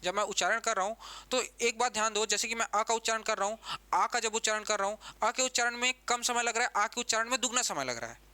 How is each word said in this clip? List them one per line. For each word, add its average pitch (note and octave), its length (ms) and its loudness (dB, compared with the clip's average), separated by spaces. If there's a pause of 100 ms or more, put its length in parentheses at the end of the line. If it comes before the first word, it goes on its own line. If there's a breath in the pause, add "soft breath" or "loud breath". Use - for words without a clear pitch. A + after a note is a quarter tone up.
जब F3+ 120 -2
मैं G3+ 100 0
उच्चारण G3 360 0
कर A3+ 160 -2
रहा F#3+ 100 0
हूँ A3 100 -4 (340 loud breath)
तो B3+ 120 0 (180)
एक A#3 180 0
बात A#3+ 140 2
ध्यान G#3+ 220 0
दो, G#3+ 120 2
जैसे G#3+ 220 0
कि A3+ 60 -2
मैं A3+ 120 0
अ G#3 160 0
का A3+ 120 2
उच्चारण A3+ 280 0
कर A3 160 -2
रहा G3 100 2
हूँ, A3+ 100 -2 (360 loud breath)
आ F#3+ 120 4
का A#3+ 140 0
जब A3 140 -2
उच्चारण G#3+ 300 0
कर G#3 140 0
रहा G3 100 0
हूँ, G#3+ 100 -4 (240 loud breath)
अ G#3+ 80 4
के B3 120 -2
उच्चारण A#3+ 340 2
में B3 160 0 (160)
कम A#3+ 140 2
समय A#3+ 200 0
लग A#3 140 2
रहा A#3+ 100 2
है, - 100 -2
आ G#3 100 2
के A3+ 140 -4
उच्चारण A#3 300 0
में B3+ 100 0
दुगना B3 220 0
समय F#3 220 -2
लग B2 140 -2
रहा A2+ 120 -8
है। - 240 -20